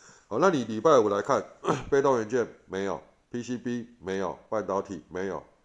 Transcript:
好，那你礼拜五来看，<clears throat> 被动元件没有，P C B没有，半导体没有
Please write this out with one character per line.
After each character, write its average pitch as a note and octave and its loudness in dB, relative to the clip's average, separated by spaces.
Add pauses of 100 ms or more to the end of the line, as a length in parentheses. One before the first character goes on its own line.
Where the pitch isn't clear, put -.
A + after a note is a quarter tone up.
(260)
好， G#2+ -4
那 F3+ 6
你 C#3+ 0
礼 G#2+ -6
拜 D3 6
五 G#2 4
来 G2+ 0
看， A2+ 0 (240)
<clears throat> C#3 -2
被 C#3 4
动 C3+ 4
元 G#2+ -2
件 A2 0 (160)
没 F#2+ -6
有 E2+ -4 (320)
，P A#2+ -6
C A#2+ -6
B A#2+ -6 (100)
没 F#2+ -4
有， F2+ -4 (100)
半 G#2 -2
导 F#2+ 0
体 F#2+ -10
没 F2+ -6
有 E2+ -8 (200)